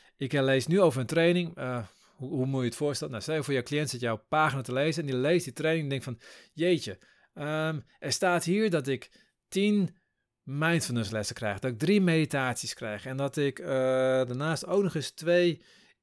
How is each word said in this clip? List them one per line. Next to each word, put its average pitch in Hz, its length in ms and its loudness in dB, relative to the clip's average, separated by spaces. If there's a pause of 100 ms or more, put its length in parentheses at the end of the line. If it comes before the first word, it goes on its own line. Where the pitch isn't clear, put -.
(160)
ik, 135 160 -6
eh, 139 100 2
lees 135 240 2
nu 175 140 4
over 135 200 4
een 120 60 -2
training, 170 500 2
eh, 123 300 -6 (300)
hoe, 135 140 -12
hoe 131 160 0
moet 135 140 0
je 123 60 2
het 113 100 -2
voorstellen? 147 360 -4
Nou, 104 120 -8
stel 156 100 -4
je 151 80 0
voor, 143 120 -2
jouw 123 80 0
cliënt 147 280 -2
zit 120 100 -8
jouw 117 280 -2
pagina 147 340 2
te 123 100 -8
lezen 151 300 0
en 139 80 -4
die 127 80 0
leest 170 260 2
die 127 80 -10
training 160 320 0
en 139 60 -4
denkt 135 140 -4
van: 123 160 -8 (320)
jeetje, 160 460 0 (360)
ehm, 156 460 -4 (180)
er 165 140 -6
staat 175 320 2
hier 208 260 2
dat 147 160 0
ik 135 240 -4 (380)
tien 202 480 2 (460)
mindfulness 135 680 0
lessen 107 240 -4
krijg, 101 240 -4
dat 131 120 -4
ik 113 80 -8
drie 196 220 4
meditaties 151 720 0
krijg 107 320 -8
en 131 100 -8
dat 139 200 -4
ik, 143 220 0
eh, - 80 -10
daarnaast 131 1000 0
ook 202 160 2
nog 185 120 0
eens 147 160 -6
twee 175 520 2 (400)